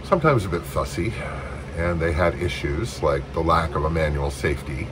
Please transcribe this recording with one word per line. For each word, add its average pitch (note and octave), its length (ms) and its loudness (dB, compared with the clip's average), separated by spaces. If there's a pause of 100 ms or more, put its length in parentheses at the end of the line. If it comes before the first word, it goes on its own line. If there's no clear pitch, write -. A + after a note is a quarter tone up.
sometimes C#3+ 420 4
a F#2+ 40 -4
bit E2+ 140 -2
fussy, - 500 -2 (640)
and E2+ 220 0
they E2 120 2
had E2 240 4
issues D2 680 -2
like C#2+ 180 2 (120)
the E2 80 0
lack E2 340 2
of D2+ 100 0
a D#2 40 2
manual D2 420 0
safety C#2 600 -2